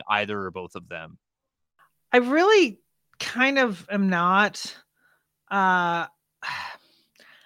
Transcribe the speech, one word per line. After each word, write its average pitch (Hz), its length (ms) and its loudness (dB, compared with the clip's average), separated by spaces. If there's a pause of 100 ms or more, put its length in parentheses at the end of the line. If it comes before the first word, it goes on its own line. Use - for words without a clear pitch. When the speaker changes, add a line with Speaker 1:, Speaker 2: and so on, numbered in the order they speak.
Speaker 1:
either 104 340 -2
or 95 100 -8
both 90 240 -12
of 87 120 -16
them? 82 300 -16 (960)
Speaker 2:
I 247 40 6
really 311 640 4 (400)
kind 269 400 0
of 220 320 -2
am 196 180 0
not. 185 680 0 (760)
Uh, 180 560 0 (340)
<sighs> - 60 -12 (1000)